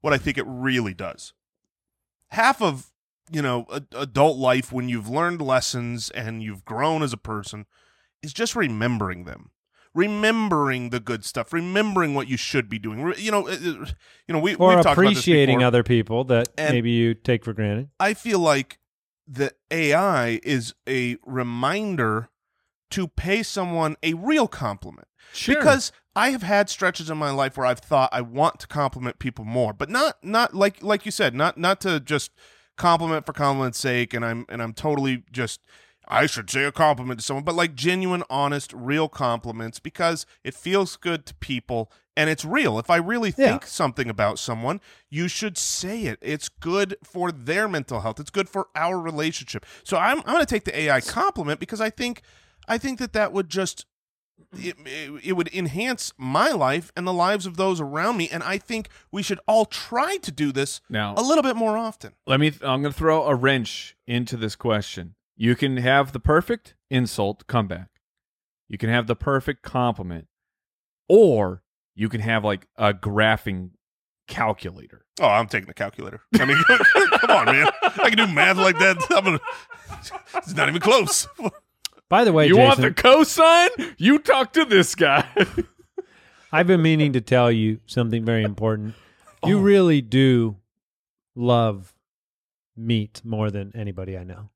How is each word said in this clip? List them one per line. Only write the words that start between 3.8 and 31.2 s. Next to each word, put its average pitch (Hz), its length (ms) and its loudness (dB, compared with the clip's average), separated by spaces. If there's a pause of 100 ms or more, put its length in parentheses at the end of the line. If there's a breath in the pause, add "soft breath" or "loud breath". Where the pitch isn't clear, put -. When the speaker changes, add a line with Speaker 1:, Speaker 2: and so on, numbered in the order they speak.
Speaker 1:
adult 139 420 2
life 127 340 0
when 127 160 -4
you've 113 200 -6
learned 165 320 -2
lessons 123 680 -4
and 113 320 -10
you've 104 220 -12
grown 156 380 -2
as 135 100 -4
a 117 60 -10
person 107 480 -12 (560)
is 147 100 -14
just 226 240 -4
remembering 110 680 -2
them. - 260 -18 (560)
Remembering 202 840 0
the 120 100 -4
good 110 240 -8
stuff, - 300 -8
remembering 180 600 -2
what 139 140 -4
you 127 80 -4
should 120 320 -4
be 110 100 -8
doing. 107 240 -10
Re-, 175 160 -4
you 214 120 -6
know, 202 180 0
uh, 175 40 -6
uh, 170 340 -8 (420 soft breath)
you 165 60 -6
know, 160 40 2
we, 180 160 0
Speaker 2:
Or 180 220 4
Speaker 1:
we've 170 80 6
talked 151 140 4
about 196 100 6
this 196 120 2
Speaker 2:
appreciating 139 380 6
Speaker 1:
before. 127 80 4
Speaker 2:
other 120 160 4
people 117 420 0
that 123 240 2 (100)
Speaker 1:
And 151 160 0
Speaker 2:
maybe 120 160 0
you 117 240 2
take 117 300 -2
for 117 100 -8
granted. 107 340 -4 (100)
Speaker 1:
I 202 160 0
feel 202 240 -2
like 147 400 0 (480)
the 135 260 -4 (180)
A 151 240 0
I 147 500 0
is 127 300 -2 (120)
a 123 380 -2
reminder 127 1040 -4 (640)
to 185 180 -4
pay 196 340 -4
someone 170 600 -4
a 160 120 -2
real 247 320 0
compliment. - 640 -10 (240 soft breath)
Speaker 3:
Sure. - 240 -2
Speaker 1:
Because 277 340 4 (240)
I 226 160 2
have 254 120 -6
had 202 260 2
stretches 170 420 -4
in 156 60 -4
my 151 140 -2
life 139 260 -2
where 131 100 -2
I've 123 140 0
thought 135 320 2
I 123 80 -4
want 123 400 -2
to - 80 -18
compliment 131 500 -4
people 117 280 -8
more, 113 260 -2
but 139 160 -8
not, 262 340 -2
not 220 320 0
like, 196 300 0
like 202 220 -2
you 214 40 -8
said, 139 240 -2